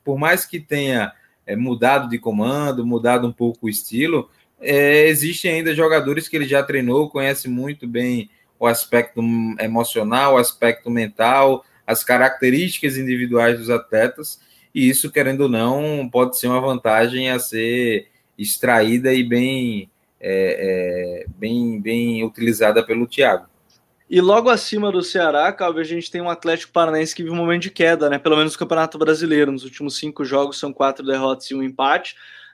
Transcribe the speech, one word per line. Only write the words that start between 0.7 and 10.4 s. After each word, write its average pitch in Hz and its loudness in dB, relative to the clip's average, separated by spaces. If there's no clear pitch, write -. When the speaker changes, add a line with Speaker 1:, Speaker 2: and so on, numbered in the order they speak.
Speaker 1:
é, 104 -6
mudado 123 0
de 117 -4
comando, 123 -2
mudado 120 2
um 117 -4
pouco 117 -4
o - -2
estilo, 131 -2
é, 143 6
existem 160 0
ainda 160 0
jogadores 156 2
que - -4
ele 143 0
já 139 2
treinou, 139 0
conhece 135 -4
muito 131 -6
bem 120 -4
o 117 0
aspecto 117 0
emocional, 117 0
o 127 6
aspecto 120 0